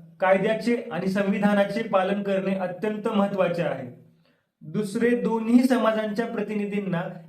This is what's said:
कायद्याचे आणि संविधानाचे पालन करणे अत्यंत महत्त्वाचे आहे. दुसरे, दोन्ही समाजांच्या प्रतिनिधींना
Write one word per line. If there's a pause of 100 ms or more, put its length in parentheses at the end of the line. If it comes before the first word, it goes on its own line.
(200)
कायद्याचे (160)
आणि
संविधानाचे
पालन
करणे
अत्यंत
महत्त्वाचे
आहे. (540)
दुसरे,
दोन्ही
समाजांच्या
प्रतिनिधींना (260)